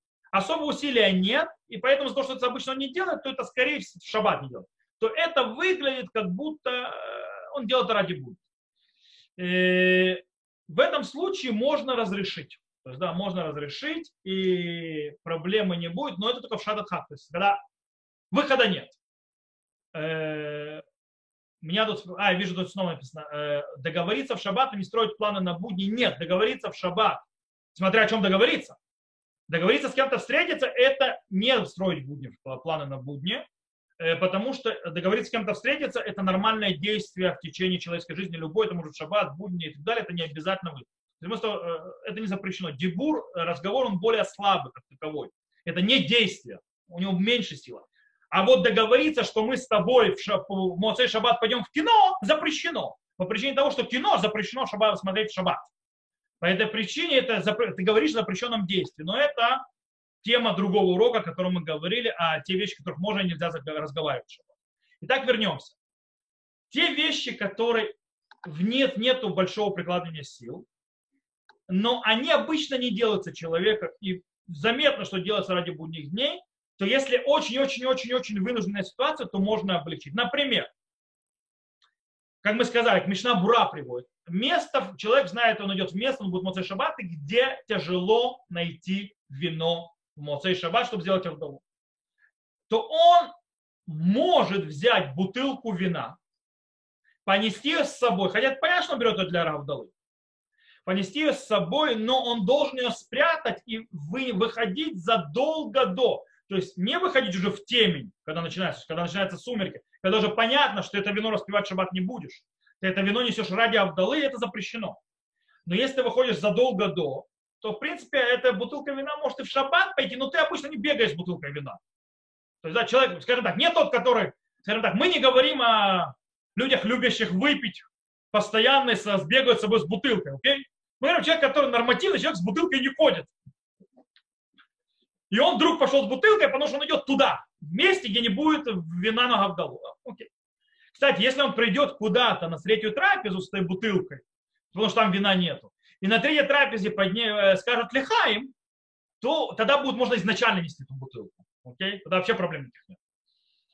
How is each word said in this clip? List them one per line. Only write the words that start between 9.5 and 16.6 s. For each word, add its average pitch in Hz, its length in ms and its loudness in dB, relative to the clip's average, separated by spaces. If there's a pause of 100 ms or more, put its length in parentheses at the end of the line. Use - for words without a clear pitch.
в 170 140 0
этом 294 240 2
случае 311 480 -4
можно 262 420 0
разрешить. 196 640 -4 (240)
То 131 80 -18
есть, 131 80 -14
да, 170 140 -2
можно 180 320 -4
разрешить, 156 680 -8 (120)
и 170 880 -2 (100)
проблемы 175 540 0
не 170 120 -6
будет, 196 300 -6
но 220 120 -2
это 247 100 -6
только 233 180 -8
в - 60 -12